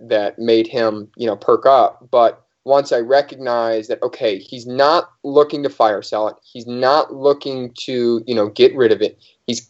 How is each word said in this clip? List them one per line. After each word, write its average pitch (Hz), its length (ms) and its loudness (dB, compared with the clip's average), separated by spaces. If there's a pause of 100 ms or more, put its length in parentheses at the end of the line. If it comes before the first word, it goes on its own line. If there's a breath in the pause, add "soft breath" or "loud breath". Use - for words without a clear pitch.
that 107 300 -2
made 113 280 2
him, 107 500 -4
you 120 100 -6
know, 101 100 -4
perk 113 280 0
up. 131 460 2
But 117 320 2 (220)
once 139 260 0
I 131 80 0
recognized 120 920 -2
that, 110 120 -6
okay, 117 360 -4
he's 120 280 -16
not 139 460 0 (100)
looking 143 400 0
to 135 80 -2
fire 107 320 0
sell 107 240 -4
it. 101 160 -6
He's 117 240 -20
not 131 480 0
looking 135 580 -2 (120)
to, 120 420 -2
you 123 80 -4
know, 104 140 0
get 120 260 4
rid 123 160 4
of 101 120 2
it. - 200 -4 (240 soft breath)
He's 117 240 -6